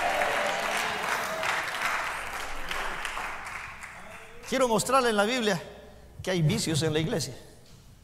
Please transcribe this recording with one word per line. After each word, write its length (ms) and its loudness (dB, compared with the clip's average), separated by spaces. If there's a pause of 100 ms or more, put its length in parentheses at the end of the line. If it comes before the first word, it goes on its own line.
(4000)
Quiero 180 4
mostrarle 440 6
en 40 4
la 100 6
Biblia 360 2 (600)
que 100 -2
hay 100 4
vicios 400 4
en 100 2
la 80 4
iglesia. 380 0 (680)